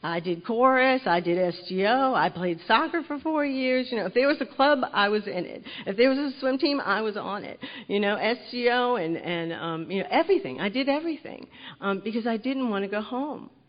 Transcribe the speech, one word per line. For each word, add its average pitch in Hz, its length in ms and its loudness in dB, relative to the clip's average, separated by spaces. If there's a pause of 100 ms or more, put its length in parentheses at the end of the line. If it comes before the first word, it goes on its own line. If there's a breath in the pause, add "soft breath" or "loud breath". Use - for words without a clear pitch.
I 170 200 -2
did 175 240 -4
chorus, 254 600 4
I 175 140 4
did 170 180 2
S 180 300 0
G 185 180 0
O, 262 280 4
I 160 160 4
played 175 360 -2
soccer 311 380 2
for 294 160 -6
four 311 260 0
years. 254 460 0
You 240 60 -2
know, 190 80 -2
if 180 80 -4
there 262 160 4
was 294 100 0
a 269 60 -2
club, 277 340 4 (140)
I 202 160 4
was 208 180 0
in 180 180 -4
it. - 160 -12 (240 loud breath)
If 196 120 -4
there 254 120 6
was 269 80 2
a 277 220 -4
swim 262 180 0
team, 285 220 2
I 202 220 0
was 214 160 -4
on 196 260 -6
it. - 160 -12 (280 loud breath)
You 202 120 0
know, 208 160 2
S 214 220 0 (120)
G 240 220 0
O 247 240 2
and, 165 220 -2
and, 165 340 -4
um, 165 400 -6
you 196 80 -2
know, - 100 -4
everything. 302 520 0
I 202 80 -2
did 254 180 -2
everything, 302 600 -4 (340 loud breath)
um, 196 200 -2
because 226 240 -4
I 226 120 0
didn't 254 320 -2
wanna 196 180 -2
go 208 140 -4
home. 254 480 -8 (200)